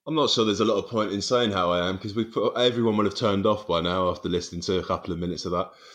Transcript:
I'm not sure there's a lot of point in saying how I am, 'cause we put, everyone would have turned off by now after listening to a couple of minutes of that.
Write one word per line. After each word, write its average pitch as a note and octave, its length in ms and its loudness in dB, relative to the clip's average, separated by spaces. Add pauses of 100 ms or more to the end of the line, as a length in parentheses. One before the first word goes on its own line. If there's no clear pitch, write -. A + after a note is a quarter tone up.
I'm D#3 80 -4
not C#3+ 140 2
sure A#2 160 4
there's G#2 160 2
a G#2+ 40 4
lot G2+ 180 2
of - 60 -10
point G#2+ 220 0
in G2+ 100 -2
saying B2 300 2
how F2+ 200 2
I F2 160 2
am, F#2+ 100 -2
'cause G2+ 180 -8
we A2+ 100 0
put, A2+ 320 -2
everyone A#2 400 2
would G#2+ 80 4
have G2 100 -2
turned G2+ 300 0
off G#2+ 220 0
by E2+ 140 2
now F2+ 280 0
after F2 200 -4
listening F2 320 -4
to F#2 180 0
a F2 40 -4
couple F2+ 300 -4
of E2 60 -6
minutes F2 260 -6
of F2+ 60 -4
that. F2 200 -2 (240)